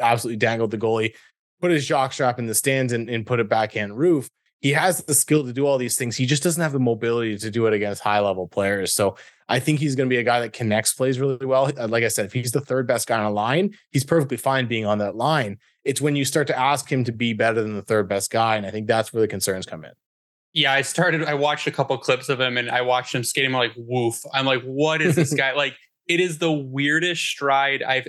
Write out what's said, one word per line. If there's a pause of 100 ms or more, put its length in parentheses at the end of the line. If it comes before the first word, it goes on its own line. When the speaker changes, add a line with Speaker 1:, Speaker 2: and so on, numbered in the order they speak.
Speaker 1:
absolutely
dangled
the
goalie, (480)
put
his
jockstrap
in
the
stands
and,
and
put
it
backhand
roof. (300)
He
has
the
skill
to
do
all
these
things.
He
just
doesn't
have
the
mobility
to
do
it
against
high
level
players.
So (340)
I
think
he's
gonna
be
a
guy
that
connects
plays
really
well.
Uh,
like
I
said,
if
he's
the
third
best
guy
on
a
line, (180)
he's
perfectly
fine
being
on
that
line. (260)
It's
when
you
start
to
ask
him
to
be
better
than
the
third
best
guy.
And
I
think
that's
where
the
concerns
come
in. (600)
Speaker 2:
Yeah,
I
started,
I
watched
a
couple
clips
of
him
and
I
watched
him
skating.
I'm
like,
"Woof." (140)
I'm
like,
"What
is
this
Speaker 1:
<laughs>
Speaker 2:
guy?"
Like, (320)
it
is
the
weirdest
stride
I've,